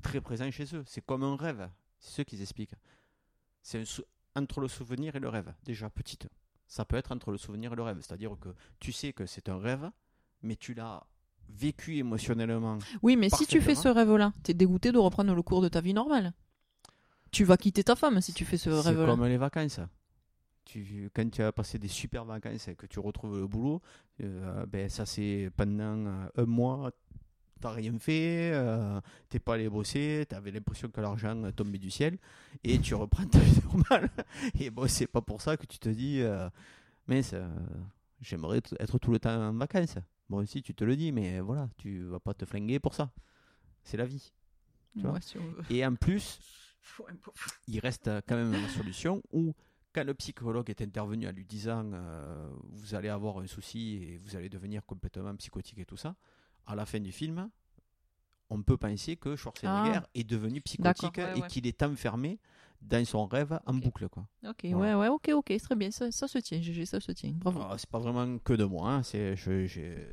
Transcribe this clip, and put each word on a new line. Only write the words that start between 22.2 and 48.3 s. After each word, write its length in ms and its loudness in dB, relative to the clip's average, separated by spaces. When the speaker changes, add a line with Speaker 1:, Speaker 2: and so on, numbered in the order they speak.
Speaker 1:
vacances 420 -8
et 80 -10
que 80 -18
tu 160 -10
retrouves 380 -4
le 80 -2
boulot, 340 0
euh, 440 -6
ben, 240 -4
ça 160 -6
c'est 500 -2
pendant, 500 0
euh, 200 -6
un 80 4
mois, 460 2
t'as 140 -6
rien 260 -4
fait, 540 0
euh, 480 2
t'es 80 -2
pas 160 0
allé 160 0
bosser, 580 0
t'avais 220 -8
l'impression 400 -6
que 100 -6
l'argent 520 -2
tombait 260 -4
du 120 -8
ciel, 280 0
et 140 6
tu 160 2
reprends 300 2
ta 140 10
vie 240 12
<laughs> 20 -2
normale. 460 6
Et 80 0
bon, 180 0
c'est 200 2
pas 160 2
pour 180 -8
ça 160 0
que 80 -10
tu 140 -16
te 100 -2
dis, 320 0
euh, « 300 0
Mince, 260 2
euh, 160 -6
j'aimerais 400 -2
t-, 180 -10
être 200 -2
tout 120 2
le 80 6
temps 300 0
en 60 -2
vacances. » 420 0
Bon, 160 -2
si 160 -6
tu 140 -12
te 100 -2
le 120 4
dis, 160 -2
mais 280 -2
voilà, 380 -4
tu 240 -8
vas 180 -8
pas 140 -6
te 100 -8
flinguer 340 -2
pour 160 -2
ça. 160 -2
C'est 140 -8
la 80 0
vie. 260 -8
Tu 100 -8
vois ? 80 0
Speaker 2:
Ouais, 100 -2
si 160 -12
on 80 -6
veut. 240 -10
Speaker 1:
Et 160 2
en 80 2
plus, 440 2
Speaker 2:
Faut 260 -18
un 80 -14
peu. 140 -20
Speaker 1:
il 140 -4
reste 300 -2
quand 80 2